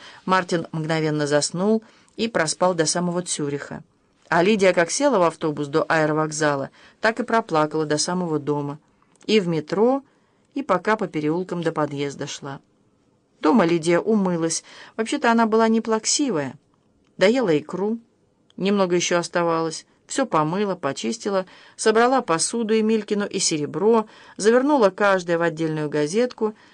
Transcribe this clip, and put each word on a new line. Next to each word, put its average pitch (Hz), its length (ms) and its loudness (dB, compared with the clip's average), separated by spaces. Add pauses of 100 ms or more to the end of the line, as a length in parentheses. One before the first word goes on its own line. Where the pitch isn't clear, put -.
(240)
Мартин 180 480 -2
мгновенно 156 540 -2
заснул 175 560 0 (340)
и 226 120 -2
проспал 180 460 0
до 160 120 0
самого 175 360 -2
Цюриха. 147 600 -8 (460)
А 170 140 2
Лидия 190 300 4
как 170 180 2
села 277 280 2
в 180 40 4
автобус 151 460 -2
до 151 200 0
аэровокзала, 156 800 0 (300)
так 220 200 0
и 165 40 -2
проплакала 156 640 0
до 151 120 0
самого 160 400 -2
дома. 147 400 -4 (480)
И 214 140 4
в 175 80 -2
метро, 190 540 0 (520)
и 277 80 -6
пока 202 340 0
по 196 100 -4
переулкам 170 560 -4
до 160 100 -2
подъезда 143 540 -4
шла. 139 340 -12 (800)
Дома 262 240 4
Лидия 170 340 2
умылась. 180 640 0 (320)
Вообще-то 233 340 0
она 226 160 4
была 220 220 2
не 226 120 2
плаксивая. 220 760 -2 (640)
Доела 202 400 2
икру. 202 420 -4 (580)
Немного 190 400 0
ещё 175 220 0
оставалось. 165 680 -2 (200)
Всё 269 200 -2
помыла, 180 480 0
почистила, 190 720 -4 (300)
собрала 240 440 2
посуду 220 580 0
Эмилькину 214 480 0
и 196 120 -6
серебро, 175 680 0 (300)
завернула 247 540 4
каждое 185 480 2
в 165 40 -2
отдельную 156 460 -2
газетку, 214 640 -2 (200)